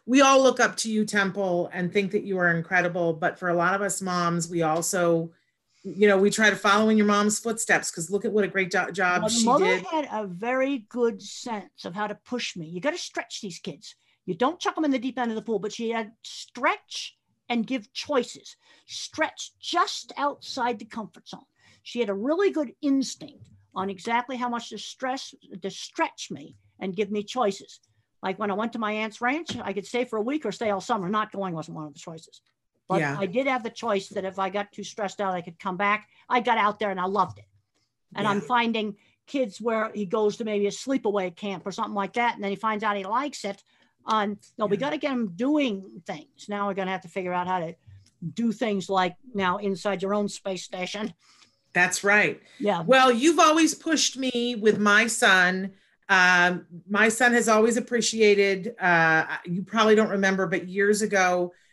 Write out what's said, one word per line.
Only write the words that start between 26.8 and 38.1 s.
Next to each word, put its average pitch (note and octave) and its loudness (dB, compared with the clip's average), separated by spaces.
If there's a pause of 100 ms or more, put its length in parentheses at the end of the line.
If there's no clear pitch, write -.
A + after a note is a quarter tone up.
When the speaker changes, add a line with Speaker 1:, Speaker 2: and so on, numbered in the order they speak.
Speaker 2:
give G3+ -2
me G#3 -4
choices. G#3 -4 (440)
Like F#3+ -4
when G3+ -2
I - -2
went A3+ -4
to A#3 -8
my G#3+ -2
aunt's G#3+ -6
ranch, C#4 -4
I G3+ -6
could G3 -6
stay B3 -2
for A3+ -6
a G#3+ -2
week C#4 -4
or G#3 -2
stay A3+ -4
all G3 -2
summer. G3+ -2
Not G#3+ -2
going F#3+ -6
wasn't D#3+ -10
one D#3 -10
of C#3+ -16
the - -20
choices. - -18 (460)
But F3+ 2
Speaker 1:
Yeah. D3 -2
Speaker 2:
I G3 0
did A#3 0
have B3+ 0
the A3+ -8
choice G#3+ -4
that F#3+ -6
if F#3+ -8
I F#3+ -2
got G3+ -6
too G#3 -14
stressed G3 -8
out, F#3+ -2
I F3+ -4
could E3+ -18
come F#3 -6
back. G3+ -2 (200)
I B3+ 2
got A#3 2
out G#3 0
there G#3 -2
and F#3+ -4
I F3+ -2
loved F#3+ -2
it. - -20 (720)